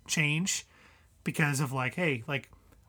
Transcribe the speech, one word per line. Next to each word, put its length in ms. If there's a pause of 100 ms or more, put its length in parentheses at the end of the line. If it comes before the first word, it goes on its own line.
change 600 (560)
because 360
of, 140
like, 220
hey, 320
like, 240 (380)